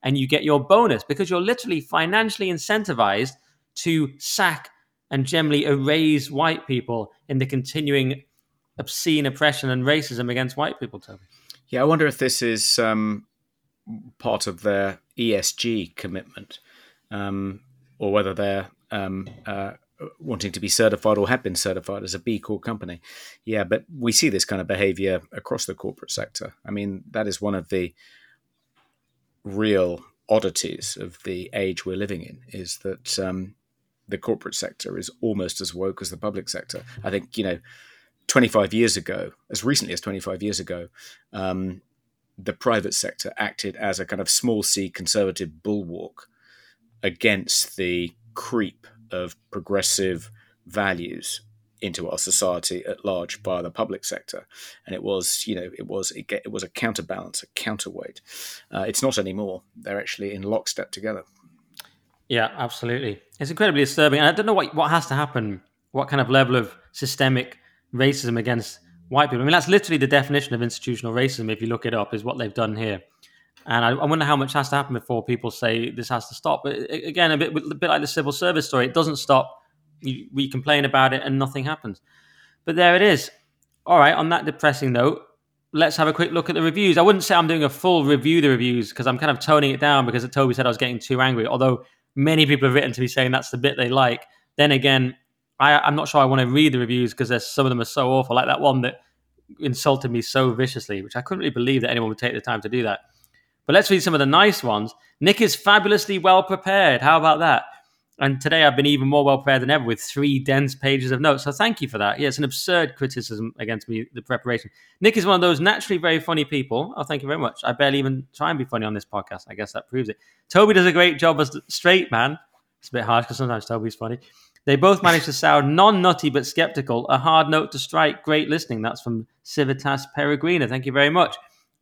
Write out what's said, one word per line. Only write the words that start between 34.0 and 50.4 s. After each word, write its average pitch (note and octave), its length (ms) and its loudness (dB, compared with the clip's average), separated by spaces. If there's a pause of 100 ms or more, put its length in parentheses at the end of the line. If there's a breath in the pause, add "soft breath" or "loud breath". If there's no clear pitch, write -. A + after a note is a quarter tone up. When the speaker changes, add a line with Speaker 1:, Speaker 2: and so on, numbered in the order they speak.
Speaker 2:
the G2+ 100 -8
corporate - 380 -6
sector - 420 -10
is F#2 140 -12 (100)
almost G2 400 -4
as E2+ 120 -8
woke F#2+ 280 -6
as F2 80 -10
the F2 80 -14
public G2 320 -8
sector. - 340 -12 (200 loud breath)
I F#2+ 80 -6
think, G2 260 -6
you A2 60 -4
know, F2+ 160 -4 (640 soft breath)
twenty-five G#2+ 480 2
years G#2+ 240 2
ago, F#2 360 -10 (180)
as G#2+ 120 -10
recently A2 300 -2
as E2+ 80 -8
twenty-five F#2+ 400 -8
years G2+ 180 -4
ago, F2 300 -10 (420 loud breath)
um, F#2 500 -6 (540)
the G2+ 180 -8
private G#2+ 420 -2
sector - 420 -6
acted G#2 380 -8
as G2 240 -4
a F#2 60 -6
kind G2 160 -8
of F2+ 80 -6
small A2+ 340 0
C G2 260 -2
conservative F2+ 720 -4
bulwark F2 680 -8 (760 soft breath)
against - 760 -2
the F2 360 -4 (200)
creep - 540 -6 (240)
of F2+ 240 -8 (160)
progressive F#2+ 800 -4 (340 soft breath)